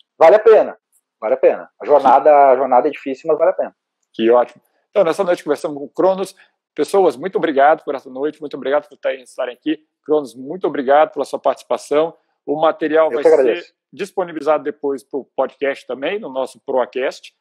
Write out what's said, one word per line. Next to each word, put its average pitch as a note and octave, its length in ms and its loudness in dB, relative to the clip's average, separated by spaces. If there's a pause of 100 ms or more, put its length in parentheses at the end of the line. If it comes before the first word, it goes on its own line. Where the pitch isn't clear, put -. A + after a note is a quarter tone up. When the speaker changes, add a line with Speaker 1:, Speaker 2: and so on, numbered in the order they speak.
(180)
Speaker 1:
vale D#3+ 180 6
a G#3+ 40 4
pena, F#3 360 4 (440)
vale A2 160 -4
a - 20 0
pena. G2+ 320 0 (100)
A G2 60 -14
jornada, C#3 640 6
a B2+ 60 4
jornada C3 320 2
é C#3 40 -4
difícil, - 360 -12
mas D#3 100 0
vale E3+ 140 0
a - 20 -2
pena. B2+ 220 -8 (360)
Speaker 2:
Que A2+ 200 0
ótimo. A#2+ 300 0 (280)
Então, G3+ 140 0
nessa E3 200 -2
noite F3 200 -4
conversamos D3 340 -6
com C#3+ 80 -14
o - 40 -16
Cronos, F#3+ 460 -2 (380)
pessoas, D#3 440 0
muito F#3+ 200 -6
obrigado D3 460 2
por C#3+ 120 -6
essa C3+ 140 -14
noite, C#3+ 300 -8
muito D3+ 160 -14
obrigado C#3 320 -4
por C3+ 100 -20
terem, C3 260 -8
estarem B2 300 -10
aqui. D#3 300 -8 (200)
Cronos, D3 320 -4
muito C#3+ 320 -10
obrigado C#3+ 440 2
pela C#3 140 -6
sua C3+ 140 -10
participação. C#3+ 760 -4 (300)
O D3 140 -6
material D#3 480 0
Speaker 1:
Eu - 80 -4
Speaker 2:
vai C#3+ 80 -2
Speaker 1:
que D#3+ 60 4
Speaker 2:
ser D#3 60 6
Speaker 1:
agradeço. C3+ 380 0 (180)
Speaker 2:
disponibilizado D#3 720 -4
depois C#3 400 -6
pro C3 220 -10 (100)
podcast C3+ 500 -6
também, C#3 320 -8
no F#3+ 120 -14
nosso B2+ 320 -10
Proacast, B2+ 800 -6